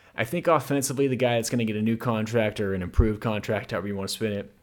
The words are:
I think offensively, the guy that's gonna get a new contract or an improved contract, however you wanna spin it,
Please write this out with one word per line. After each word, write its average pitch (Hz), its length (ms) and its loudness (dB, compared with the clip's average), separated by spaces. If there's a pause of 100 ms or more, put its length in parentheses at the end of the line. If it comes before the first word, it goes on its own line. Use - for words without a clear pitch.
(140)
I 113 100 -2
think 175 220 -4
offensively, 139 640 2
the 127 80 0
guy 120 200 2
that's 113 140 0
gonna 120 140 2
get 107 120 0
a 107 60 -2
new 113 140 2
contract 110 640 0
or 98 140 0
an 92 80 -2
improved 107 380 2
contract, 107 500 -2
however 101 180 -4
you 101 80 -4
wanna 98 120 -4
spin 107 240 -2
it, 101 200 -6 (100)